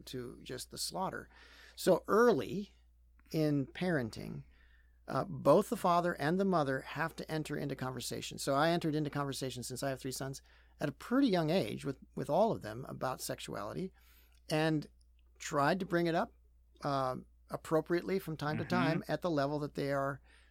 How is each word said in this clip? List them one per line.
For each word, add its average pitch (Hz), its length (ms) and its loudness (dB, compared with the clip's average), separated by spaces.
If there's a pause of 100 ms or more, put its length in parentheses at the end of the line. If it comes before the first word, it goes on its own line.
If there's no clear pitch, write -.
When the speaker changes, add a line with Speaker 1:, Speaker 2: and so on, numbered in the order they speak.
Speaker 1:
to 120 380 -10
just 127 280 -10
the - 60 -14
slaughter. 175 500 -4 (480)
So - 320 4
early 196 640 4 (600)
in 151 360 2
parenting, 139 720 -4 (680)
uh, - 200 -2
both 139 420 6
the 233 80 -2
father 175 360 2
and 165 260 0
the 196 60 2
mother 139 420 2
have 160 300 -4
to - 140 -10
enter 151 260 -4
into 143 180 -4
conversation. 123 640 -6
So 139 180 0
I 151 140 4
entered 165 260 0
into 151 140 0
conversation 135 540 -4
since 127 200 -8
I 139 60 0
have 131 100 -4
three 131 120 -6
sons 135 300 -8 (380)
at 151 100 -2
a 139 40 -8
pretty 269 340 2
young 175 220 4
age 135 360 0
with, 139 120 -4 (180)
with - 140 -4
all 190 220 4
of 131 100 -4
them 110 260 -8
about 131 340 -6
sexuality 123 720 -8 (580)
and 156 360 2 (540)
tried 156 400 2
to 190 80 -2
bring 170 200 2
it 160 80 2
up, 202 160 0 (520)
uh, 135 320 0 (340)
appropriately 175 680 0
from 160 180 -8
time 151 200 -2
to 170 60 -2
Speaker 2:
Mm-hmm. 143 120 -2
Speaker 1:
time 135 320 2
at 156 140 -2
the 180 80 0
level 147 300 2
that 147 160 -6
they 139 160 -2
are, 139 280 0 (320)